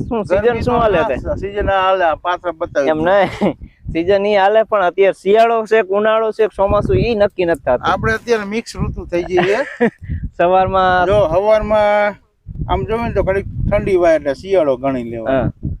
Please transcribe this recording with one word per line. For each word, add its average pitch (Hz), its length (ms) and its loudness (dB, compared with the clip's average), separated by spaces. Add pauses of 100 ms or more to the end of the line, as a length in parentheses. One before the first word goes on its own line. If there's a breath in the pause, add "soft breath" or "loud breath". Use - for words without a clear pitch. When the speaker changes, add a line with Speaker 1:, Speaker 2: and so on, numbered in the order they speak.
Speaker 1:
શું, 226 200 -4
Speaker 2:
ગરમી 180 180 0
Speaker 1:
સિઝન 226 220 0
શું 247 100 0
Speaker 2:
તો 233 60 2
Speaker 1:
હાલે 208 200 2
Speaker 2:
આ 151 80 0
Speaker 1:
છે? 127 100 -2 (220)
Speaker 2:
સિઝન 196 300 -4
આ 196 120 2
હાલે, 190 240 2
આ 170 100 0
પાછા 175 360 -6
બતાવી 156 380 -2
Speaker 1:
એમ 156 80 0
Speaker 2:
દઉં. 156 80 -2
Speaker 1:
નહીં, 185 500 0 (360 loud breath)
સિઝન 196 340 0
ઈ 208 100 0
હાલે 208 280 4
પણ 202 200 0
અત્યારે 180 300 2
શિયાળો 226 500 2
છે 220 200 2
કે 185 120 -4
ઉનાળો 220 380 2
છે 220 140 2
કે - 80 -10
ચોમાસું 202 420 2
ઈ 220 180 0
નક્કી 202 300 0
નથી 165 160 0
થતું. 127 260 0
Speaker 2:
આપણે 196 260 0
અત્યારે 214 320 -2
મિક્સ 214 300 -8
ઋતુ 185 320 -6
થઈ 175 160 -4
ગઈ 180 240 0
છે. 208 100 2 (220)
Speaker 1:
<laughs> - 580 -4
સવારમાં 185 680 2
Speaker 2:
જો 202 120 2 (100)
સવારમાં 302 840 2 (520)
આમ 185 180 -2
જોવે 220 180 -4
ને 226 100 -6
તો 196 100 0
ઘડીક 190 240 -2 (140)
ઠંડી 208 360 0
વાય 170 180 4
એટલે 143 200 -4
શિયાળો 156 420 0
ગણી 131 260 -4
લેવાનો. 113 280 -6
Speaker 1:
હા. 123 200 0 (280)